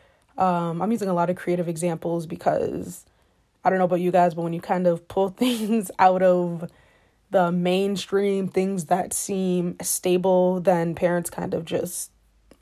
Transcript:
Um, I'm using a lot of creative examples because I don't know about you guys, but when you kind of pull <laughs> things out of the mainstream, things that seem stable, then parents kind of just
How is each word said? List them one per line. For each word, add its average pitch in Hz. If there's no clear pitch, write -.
Um, 170
I'm 202
using 202
a 180
lot 175
of 180
creative 175
examples 165
because 165
I 185
don't 190
know 185
about 175
you 180
guys, 175
but 170
when 170
you 170
kind 180
of 170
pull 196
<laughs> 185
things 226
out 185
of 175
the 175
mainstream, 196
things 190
that 180
seem 180
stable, 180
then 170
parents 175
kind 180
of 170
just -